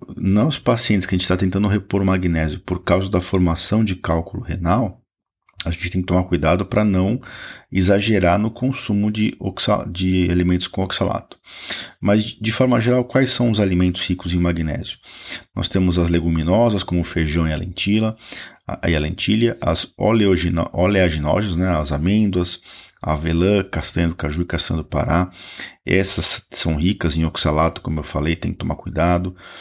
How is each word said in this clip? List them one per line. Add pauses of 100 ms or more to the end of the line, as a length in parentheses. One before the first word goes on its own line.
(140)
nos
pacientes
que
a
gente
tá
tentando
repor
magnésio
por
causa
da
formação
de
cálculo
renal, (640)
a
gente
tem
que
tomar
cuidado
pra
não (500)
exagerar
no
consumo
de
oxa-,
de
alimentos
com
oxalato. (640)
Mas,
de
forma
geral,
quais
são
os
alimentos
ricos
em
magnésio? (560)
Nós
temos
as
leguminosas,
como
o
feijão
e
a
lentilha, (500)
a,
e
a
lentilha,
as
oleogino-,
oleaginosas,
né,
as
amêndoas, (400)
a
avelã,
castanha
do
caju
e
castanha
do
pará. (540)
Essas
são
ricas
em
oxalato,
como
eu
falei,
tem
que
tomar
cuidado. (260)